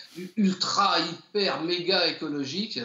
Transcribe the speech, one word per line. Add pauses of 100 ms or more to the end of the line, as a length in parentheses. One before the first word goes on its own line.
(180)
u-,
ultra, (160)
hyper,
méga
écologique,